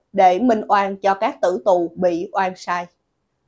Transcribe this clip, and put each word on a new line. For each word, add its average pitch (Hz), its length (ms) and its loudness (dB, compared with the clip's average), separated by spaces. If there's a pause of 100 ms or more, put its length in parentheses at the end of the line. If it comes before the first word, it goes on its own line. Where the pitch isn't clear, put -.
(120)
để 185 260 4
minh 220 300 2
oan 196 280 0
cho 196 180 0
các 220 260 -4
tử 180 240 -2
tù 175 300 2
bị 175 380 -2
oan 190 240 -2
sai. 175 300 -8 (600)